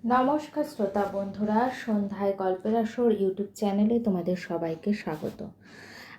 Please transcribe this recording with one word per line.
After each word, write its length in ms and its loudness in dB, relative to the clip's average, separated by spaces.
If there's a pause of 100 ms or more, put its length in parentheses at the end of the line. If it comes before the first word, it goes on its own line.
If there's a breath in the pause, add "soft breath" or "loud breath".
নমস্কার 580 2
শ্রোতা 500 0
বন্ধুরা, 560 0 (160)
সন্ধ্যায় 520 0
গল্পের 380 0
আসর 360 2
YouTube 440 2
চ্যানেলে 440 4
তোমাদের 360 0
সবাইকে 580 -2
স্বাগত। 540 -6 (720 loud breath)